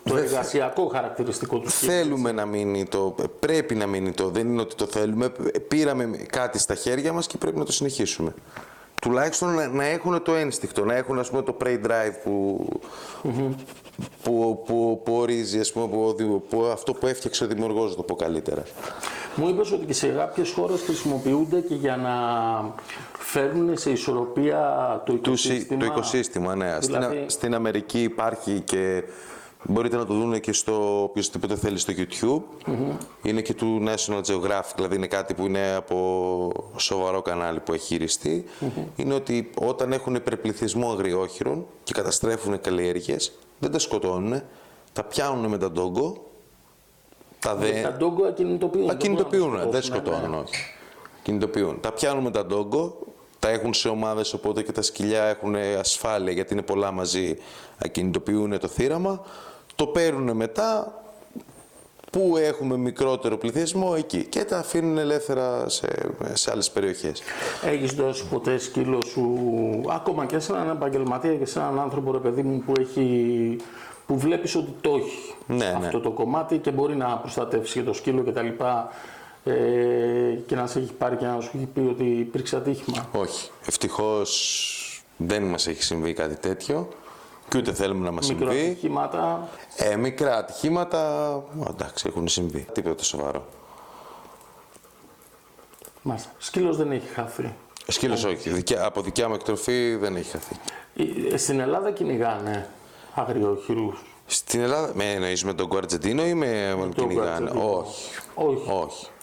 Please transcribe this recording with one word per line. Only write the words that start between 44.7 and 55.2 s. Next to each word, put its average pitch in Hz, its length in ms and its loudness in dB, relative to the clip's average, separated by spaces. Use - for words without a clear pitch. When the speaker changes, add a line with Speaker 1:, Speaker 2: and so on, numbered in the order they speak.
Speaker 2:
τα 107 100 -4
πιάνουνε 135 440 -2
με 104 100 0
τα 92 140 0
ντόγκο, 90 520 0
τα 107 160 0
Speaker 1:
Με 101 160 0
Speaker 2:
δε- 110 100 0
Speaker 1:
τα 131 100 0
ντόγκο 170 340 2
ακινητοποιούν, 180 340 0
δεν 175 100 0
μπορούν 190 160 2
να - 20 4
τα 185 60 2
Speaker 2:
Ακινητοποιούν, 160 800 2
δεν 127 100 2
Speaker 1:
σκοτώσουν, 98 380 -2
ναι. 82 80 -2
Speaker 2:
σκοτώνουν, 78 180 -2
όχι. - 180 -6
Κινητοποιούν. 104 560 0
Τα 110 120 -2
πιάνουν 139 320 2
με 120 80 0
τα 101 140 0
ντόγκο, 104 520 0
τα 107 100 2
έχουν 113 240 0
σε - 140 2
ομάδες, 110 460 0
οπότε 104 280 0
και 107 100 -4
τα 110 100 -2
σκυλιά 107 420 2